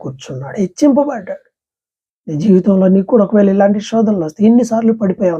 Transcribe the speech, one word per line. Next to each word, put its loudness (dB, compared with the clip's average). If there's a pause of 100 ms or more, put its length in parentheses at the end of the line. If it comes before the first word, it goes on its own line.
కూర్చున్నాడు, -14
హెచ్చింపబడ్డాడు. -2 (800)
నీ -8 (100)
జీవితంలో 2
నీకు 0
కూడా 4
ఒకవేళ 2
ఇలాంటి 2 (100)
శోధనలు -2
వస్తే, -8
ఎన్నిసార్లు 2
పడిపోయావో -2